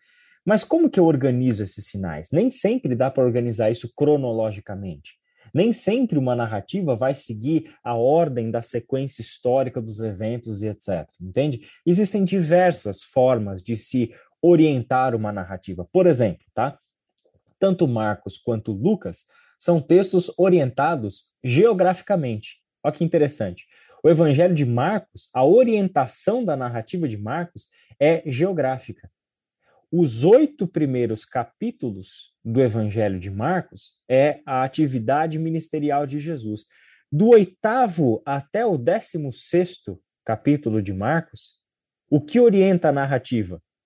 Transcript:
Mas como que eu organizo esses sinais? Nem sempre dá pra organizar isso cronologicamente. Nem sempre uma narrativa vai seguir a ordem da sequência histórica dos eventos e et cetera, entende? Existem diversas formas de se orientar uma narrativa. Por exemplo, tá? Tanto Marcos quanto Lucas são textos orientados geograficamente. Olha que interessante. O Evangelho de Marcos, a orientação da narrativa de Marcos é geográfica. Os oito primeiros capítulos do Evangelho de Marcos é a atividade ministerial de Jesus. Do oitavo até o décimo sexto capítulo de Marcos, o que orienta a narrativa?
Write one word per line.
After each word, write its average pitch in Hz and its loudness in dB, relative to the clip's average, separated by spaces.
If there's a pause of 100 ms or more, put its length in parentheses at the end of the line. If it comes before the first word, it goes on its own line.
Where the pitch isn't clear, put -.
(460)
Mas 208 2
como 320 2
que - -2
eu 175 6
organizo 127 0
esses 101 -10
sinais? 82 -10
Nem 208 2
sempre 208 -2
dá 127 0
pra 131 0
organizar 117 0
isso 120 -6
cronologicamente. 110 -4 (320)
Nem 220 2
sempre 220 -2
uma 127 0
narrativa 117 -4
vai 131 -2
seguir 139 -6 (100)
a 120 -6
ordem 123 0
da 117 -4
sequência 131 -8
histórica 127 -4
dos 110 -12
eventos 110 -8
e 110 -6
et 104 -8
cetera, 87 -6 (100)
entende? 117 -4 (160)
Existem 196 2
diversas 175 0
formas 107 0
de 117 -6
se 117 -4 (280)
orientar 131 4
uma 107 -4
narrativa. 92 -10
Por 185 4
exemplo, 120 2
tá? 127 -4 (800)
Tanto 185 2
Marcos 107 -4
quanto 113 -6
Lucas 107 -4 (320)
são 170 0
textos 185 2
orientados 147 0 (100)
geograficamente. 175 0 (240)
Olha 147 0
que 175 -4
interessante. 147 -2 (380)
O 147 6
Evangelho 165 4
de 147 0
Marcos, 139 -4
a 127 2
orientação 208 2
da 160 -2
narrativa 123 -6
de 107 -8
Marcos 135 -8 (300)
é 160 2
geográfica. 131 -4 (840)
Os 135 0
oito 226 4
primeiros 127 -2
capítulos - -8 (140)
do 113 0
Evangelho 107 0
de 92 -10
Marcos 123 -6
é 135 2
a 131 -2
atividade 139 -2
ministerial 156 -4
de 143 -8
Jesus. 123 -8 (460)
Do 185 2
oitavo 208 2
até 139 -4
o 196 0
décimo 151 -4
sexto - -4 (240)
capítulo 117 -2
de 98 -6
Marcos, 131 -6 (480)
o 156 2
que - 0
orienta 190 4
a 143 2
narrativa? 127 -4 (240)